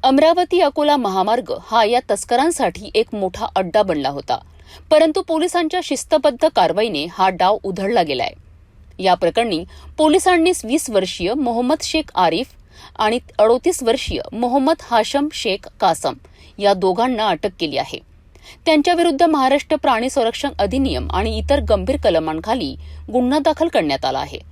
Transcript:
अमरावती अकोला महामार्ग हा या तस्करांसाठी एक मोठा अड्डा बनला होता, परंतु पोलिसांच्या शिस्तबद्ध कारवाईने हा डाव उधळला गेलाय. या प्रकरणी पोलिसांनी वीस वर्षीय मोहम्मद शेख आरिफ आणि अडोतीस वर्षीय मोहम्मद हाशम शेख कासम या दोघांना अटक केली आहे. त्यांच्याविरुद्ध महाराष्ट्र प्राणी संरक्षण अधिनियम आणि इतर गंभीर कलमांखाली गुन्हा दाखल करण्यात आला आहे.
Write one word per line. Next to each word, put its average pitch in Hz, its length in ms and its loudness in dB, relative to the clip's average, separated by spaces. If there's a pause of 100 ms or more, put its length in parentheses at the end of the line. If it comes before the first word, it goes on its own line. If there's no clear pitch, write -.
अमरावती 320 580 4
अकोला 294 360 2
महामार्ग 202 560 -2 (140)
हा 226 180 4
या 233 160 2 (100)
तस्करांसाठी 240 840 -2
एक 220 200 0
मोठा 196 320 -6 (100)
अड्डा 190 260 0
बनला 151 260 -2
होता, 139 300 -4 (520)
परंतु 311 320 4
पोलिसांच्या 339 640 -2
शिस्तबद्ध 294 640 0
कारवाईने 180 640 0
हा 190 180 2
डाव 185 340 2
उधळला 196 380 -2
गेलाय. 135 300 -4 (680)
या 185 160 2
प्रकरणी 180 480 0 (360)
पोलिसांनी 339 540 4 (120)
वीस 262 260 -2
वर्षीय 190 440 -2
मोहम्मद 247 480 -2
शेख - 320 -4
आरिफ 180 340 0 (500)
आणि 220 200 0 (200)
अडोतीस 240 440 2
वर्षीय 226 380 -2 (120)
मोहम्मद 262 500 0
हाशम 262 500 0
शेख - 360 -6 (120)
कासम 170 340 0 (440)
या 202 160 4
दोघांना 208 540 0
अटक 185 220 -2 (100)
केली 147 160 -4
आहे. 131 220 -6 (680)
त्यांच्याविरुद्ध 339 560 2
महाराष्ट्र 294 540 2
प्राणी 254 340 0
संरक्षण 240 480 -2
अधिनियम 202 520 -2
आणि 190 280 -4
इतर 277 220 0 (100)
गंभीर 202 340 0
कलमांखाली 165 680 -2 (380)
गुन्हा 254 260 2
दाखल 302 300 0
करण्यात 147 360 -2
आला 135 140 -2
आहे. 143 200 -8 (140)